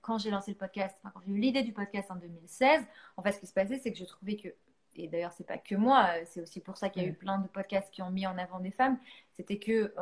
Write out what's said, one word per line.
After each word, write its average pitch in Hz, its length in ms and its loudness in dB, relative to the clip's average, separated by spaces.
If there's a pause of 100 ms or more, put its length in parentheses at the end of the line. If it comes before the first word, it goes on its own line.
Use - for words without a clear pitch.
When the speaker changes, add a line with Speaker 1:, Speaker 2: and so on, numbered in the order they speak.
Speaker 1:
quand 226 160 -2
j'ai 214 120 -2
lancé 202 200 -2
le 196 80 -8
podcast, 190 420 -4
enfin, 196 140 -14
quand - 120 -20
j'ai 196 60 -4
eu 202 60 0
l'idée 262 240 4
du 226 100 -2
podcast 202 380 -6
en 185 60 -8
deux 175 120 -12
mille 165 200 -16
seize, 277 340 6 (340)
en - 60 -12
fait, 202 100 2
ce 202 80 -4
qui 185 60 -14
se - 80 -20
passait, 190 240 2
c'est 214 140 -4
que - 60 -10
je 185 60 -10
trouvais 202 320 -8
que, 196 120 -12 (480)
et 170 120 -8
d'ailleurs, 170 240 -4
c'est - 120 -16
pas - 140 -8
que - 160 -6
moi, 226 360 8
euh, 170 160 -2
c'est - 140 -10
aussi 165 200 -12
pour - 160 -12
ça 196 120 -2
qu'il 190 140 -4
y - 20 0
a 160 40 0
eu 156 40 -4
Speaker 2:
Mm. 160 40 -10
Speaker 1:
plein 196 240 -2
de 185 80 -4
podcasts 196 420 -4
qui - 100 -14
ont 185 120 -6
mis 190 160 -2
en 185 100 -4
avant 180 220 -8
des 185 100 -6
femmes, 262 260 4 (360)
c'était 202 260 -6
que, 214 140 -2
euh, 220 180 2 (120)